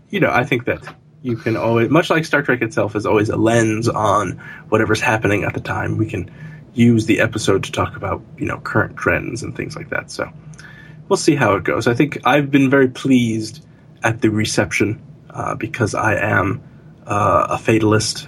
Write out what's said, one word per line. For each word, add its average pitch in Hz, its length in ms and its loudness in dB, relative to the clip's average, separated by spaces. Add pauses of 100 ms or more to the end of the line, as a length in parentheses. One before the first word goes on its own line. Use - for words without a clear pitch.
you 202 100 -4
know, 127 120 4
I 180 120 2
think 120 220 -2
that - 300 -6 (280)
you 120 140 -2
can 113 180 -2
always, 113 340 2
much 165 220 4
like 160 140 2
Star 143 180 0
Trek 123 180 0
itself 110 340 -2
is 104 120 -2
always 107 220 4
a - 80 -2
lens 110 520 2
on 104 420 0 (380)
whatever's - 320 2
happening 107 440 0
at - 100 -4
the - 60 -6
time, 98 360 -4
we 107 80 0
can - 240 -8 (440)
use 117 320 6
the 104 160 2
episode 101 420 0
to - 80 -10
talk - 240 -4
about, 92 260 -6 (160)
you - 80 -6
know, 92 140 -4
current - 380 -2
trends 50 460 -2
and - 120 -10
things - 220 -8
like - 140 -12
that. - 200 -8
So - 180 -6 (800)
we'll 196 100 2
see - 180 2
how 107 200 2
it - 80 -2
goes. 78 240 -2
I 117 60 4
think 143 320 0
I've 139 260 2
been 139 180 4
very 135 200 6
pleased 117 760 0 (380)
at 117 180 -2
the 110 80 4
reception, 107 720 -2 (300)
uh, - 240 -6
because - 400 -4
I 107 200 0
am, 104 460 0 (460)
uh, 101 440 2
a 85 60 -2
fatalist 107 720 2